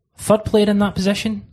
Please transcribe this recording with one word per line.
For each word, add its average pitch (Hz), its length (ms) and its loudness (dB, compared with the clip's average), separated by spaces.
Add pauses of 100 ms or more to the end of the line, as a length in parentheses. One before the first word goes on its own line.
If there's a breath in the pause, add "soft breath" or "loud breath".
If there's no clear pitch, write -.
(180)
Third 214 280 0
player 208 240 2
in 202 80 2
that 202 160 0
position, 202 580 -4